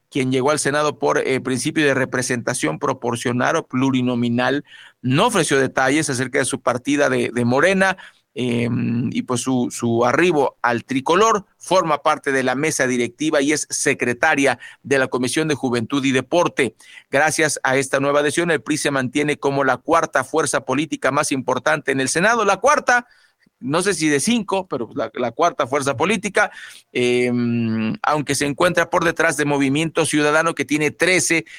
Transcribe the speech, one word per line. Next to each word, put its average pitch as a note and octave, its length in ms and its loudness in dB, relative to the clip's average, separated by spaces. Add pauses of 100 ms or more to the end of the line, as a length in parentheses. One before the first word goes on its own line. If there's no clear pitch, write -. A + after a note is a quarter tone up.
(100)
quien C3 200 -2
llegó C3 200 2
al D3+ 80 2
Senado D3 400 -2
por, D3 200 0
eh, C3 220 0
principio C#3+ 460 -2
de C3+ 80 2
representación B2+ 840 -2
proporcional B2+ 800 -2
o D#3 100 -4
plurinominal, B2 1000 0 (360)
no D3 280 2
ofreció D#3 300 2
detalles C3+ 520 0
acerca B2+ 300 -2
de C3 40 2
su B2 160 -4
partida C#3 480 0
de, B2+ 240 0
de A#2+ 140 0
Morena, F#3 500 2 (380)
em, A#2+ 760 -2
y - 100 -4
pues B2 180 -4
su, B2+ 300 0
su A#2 340 0
arribo D#3 580 2
al A#2+ 220 0
tricolor, F#3 600 2 (100)
forma E3 460 0
parte D3 300 0
de C3+ 100 2
la B2+ 120 0
mesa C#3+ 320 0
directiva B2+ 540 0
y C#3+ 120 2
es C#3+ 180 -2
secretaria C3 880 0 (240)
de C3+ 160 0
la C3 100 0
Comisión C#3+ 400 -2
de D3+ 60 0
Juventud B2+ 500 -2
y C3+ 80 2
Deporte. C#3 600 0 (360)
Gracias D3+ 520 0
a C3 140 0
esta C3+ 240 0
nueva C#3+ 200 0
adhesión, E3 300 0
el D3 100 0
pri D3+ 160 -4
se D3+ 140 -2
mantiene C#3+ 480 -2
como C#3 260 0
la C3 120 2
cuarta D#3 480 2
fuerza D3+ 400 -2
política C#3 460 -2
más D3 220 0
importante C3+ 600 -2
en C3+ 80 -2
el B2+ 80 -2
Senado, G#3+ 360 0
la G3 140 2
cuarta, B3 480 2 (540)
no C#3+ 200 -2
sé G3 140 0
si D#3 140 -2
de C#3+ 120 2
cinco, G3 460 -2
pero A#2 280 -8
la, A2+ 200 -6
la A#2+ 160 -4
cuarta D#3 360 0
fuerza C3+ 300 -2
política, G3+ 540 0 (420)
em, A#2+ 1080 0
aunque C#3+ 320 -2
se D3 100 -2
encuentra E3+ 460 0
por F3 140 0
detrás D#3+ 340 0
de D3 80 0
Movimiento D3 580 0
Ciudadano, D3+ 500 2
que C3+ 120 -4
tiene D3 240 -2
trece, E3 560 0 (120)